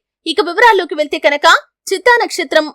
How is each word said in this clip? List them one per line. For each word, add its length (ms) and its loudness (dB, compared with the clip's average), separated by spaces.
ఇక 160 -4
వివరాల్లోకి 520 0
వెళ్తే 260 -4
కనుక 200 0
చిత్తా 220 0
నక్షత్రం 520 -2